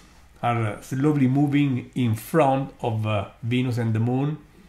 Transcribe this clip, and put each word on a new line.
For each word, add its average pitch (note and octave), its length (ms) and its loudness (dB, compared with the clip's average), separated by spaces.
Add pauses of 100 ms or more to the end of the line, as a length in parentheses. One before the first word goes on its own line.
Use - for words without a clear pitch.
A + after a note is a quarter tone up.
(420)
are, A#2 240 0
uh, G#2 160 -6
slowly C#3 460 2
moving C#3 680 2
in A#2 220 0
front C#3 680 0
of, A2 240 -2
uh, G#2 220 -2 (160)
Venus B2 340 -2
and A2+ 160 0
the G#2+ 60 0
Moon, C3 380 0 (320)